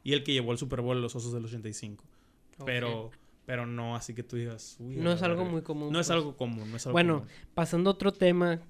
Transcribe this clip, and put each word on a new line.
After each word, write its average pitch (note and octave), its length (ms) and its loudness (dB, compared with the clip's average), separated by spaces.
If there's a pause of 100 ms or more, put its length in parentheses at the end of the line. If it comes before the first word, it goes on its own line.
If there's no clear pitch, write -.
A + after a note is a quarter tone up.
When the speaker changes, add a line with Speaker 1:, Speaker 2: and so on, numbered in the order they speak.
Speaker 1:
y C#3 100 2
el C#3+ 100 2
que C#3+ 100 0
llevó B2 180 2
al A#2+ 80 0
Super C3 220 -4
Bowl B2+ 160 0
a B2 40 0
los A#2 140 -4
Osos A#2+ 180 -6
del A#2 120 -4
ochenta A2+ 220 -10
y G#2+ 60 -6
cinco. G#2 320 -12 (540)
Speaker 2:
Ok. C#3 80 -12
Speaker 1:
Pero, A#2 440 -2 (360)
pero A#2+ 180 -2
no, A#2 300 -4
así A#2 200 -8
que A#2+ 80 -6
tú B2 120 -10
digas, A#2 440 -8
"Uy, B2+ 200 -6
a - 20 0
Speaker 2:
No E3 80 4
Speaker 1:
la F3 60 4
Speaker 2:
es E3+ 80 -2
algo E3+ 160 2
Speaker 1:
verga". F3+ 120 -2
Speaker 2:
muy E3 120 0
común, D3 280 -4
Speaker 1:
No D#3+ 80 2
es E3+ 80 0
Speaker 2:
pues. E3+ 80 4
Speaker 1:
algo D3 220 0
común, A2+ 340 -4
no A#2 60 -8
es - 80 -8
algo C3 80 0
Speaker 2:
Bueno, E3+ 260 6
Speaker 1:
común. A2 140 -10 (220)
Speaker 2:
pasando F3 340 2
a G3 40 4
otro G3 200 2
tema, F3 560 4